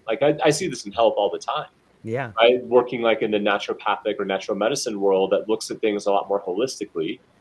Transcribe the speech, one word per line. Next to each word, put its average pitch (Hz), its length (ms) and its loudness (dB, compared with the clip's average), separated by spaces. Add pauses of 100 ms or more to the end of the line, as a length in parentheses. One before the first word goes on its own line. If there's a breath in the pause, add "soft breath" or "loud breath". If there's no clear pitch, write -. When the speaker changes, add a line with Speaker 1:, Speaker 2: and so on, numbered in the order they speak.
Speaker 1:
Like, 110 160 -2
I, 151 220 2
I 160 60 4
see 160 180 0
this 131 180 -10
in 101 60 -12
health 113 240 4
all 104 140 0
the 85 100 -6
time. 139 300 -8 (340)
Speaker 2:
Yeah. 117 340 -6
Speaker 1:
Right? 120 280 6
Working, 120 360 2
like, 113 200 2
in 110 100 -2
the 107 60 2
naturopathic 101 800 -2
or 101 60 -2
natural 98 320 -4
medicine 113 420 -2
world 98 320 2
that 98 160 0
looks 107 240 -2
at 107 80 -10
things 104 280 -2
a 101 40 2
lot 98 160 2
more 98 140 0
holistically, 90 800 -6 (220)